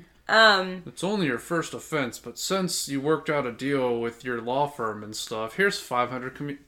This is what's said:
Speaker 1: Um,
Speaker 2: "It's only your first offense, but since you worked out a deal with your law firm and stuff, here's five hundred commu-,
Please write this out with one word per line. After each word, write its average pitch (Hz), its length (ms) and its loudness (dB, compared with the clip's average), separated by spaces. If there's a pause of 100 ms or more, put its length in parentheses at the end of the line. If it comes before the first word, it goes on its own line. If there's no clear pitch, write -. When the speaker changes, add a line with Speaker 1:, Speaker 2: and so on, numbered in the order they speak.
(300)
Speaker 1:
Um, 190 560 6
Speaker 2:
"It's - 180 -12
only 196 240 2
your 120 120 0
first - 340 -2
offense, 123 440 -4
but - 220 -14
since 185 480 0
you 139 140 -2
worked 151 280 0
out 147 160 2
a 120 60 -4
deal 127 480 0
with 117 240 -4
your 123 180 -2
law 127 260 0
firm 107 360 -4
and 107 120 -12
stuff, 110 420 -6
here's 196 220 4
five 123 300 0
hundred 127 260 -8
commu-, 143 220 -8 (100)